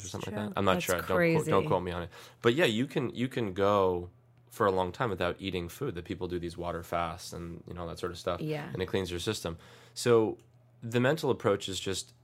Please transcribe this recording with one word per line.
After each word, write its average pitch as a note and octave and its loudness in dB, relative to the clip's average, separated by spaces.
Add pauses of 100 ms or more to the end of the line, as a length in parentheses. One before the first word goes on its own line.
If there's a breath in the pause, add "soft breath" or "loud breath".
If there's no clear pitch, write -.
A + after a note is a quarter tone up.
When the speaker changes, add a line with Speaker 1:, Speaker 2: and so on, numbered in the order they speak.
Speaker 1:
or F#2 -12
something G#2 -8
like G#2 -4
Speaker 2:
True. G#2 -6
Speaker 1:
that. F#2+ -4
I'm G2 2
not F#2 8
Speaker 3:
That's F2 0
Speaker 1:
sure. F#2 2
Don't F2 -4
quote, F#2 2
Speaker 3:
crazy. E3 4
Speaker 1:
don't G2 6
quote F#2 2
me F2+ -4
on E2+ -4
it. E2 -8 (320 loud breath)
But A#2+ 6
yeah, E3 4
you A#2+ 2
can, C#3 -2
you B2 -2
can A2 -4
go F#2+ 4 (400)
for - 0
a G2 6
long F#2 0
time B2 -2
without F2+ 0
eating F2+ -4
food A#2+ -6
that F2 -8
people F#2 -6
do F2+ -2
these E2+ -8
water E2+ -6
fasts E2+ -4
and, E2+ -10
you F2 -12
know, F2 -8
that D#2+ -10
sort F2 -6
of E2+ -12
stuff. F2 -4
Speaker 3:
Yeah. D2+ -6
Speaker 1:
And F2+ -4
it F#2 0
cleans F#2 -2
your F2 -4
system. F2 -4 (360 loud breath)
So A2+ 4 (440)
the A#2 0
mental D3 2
approach G2+ 2
is F#2 -6
just - -6 (100)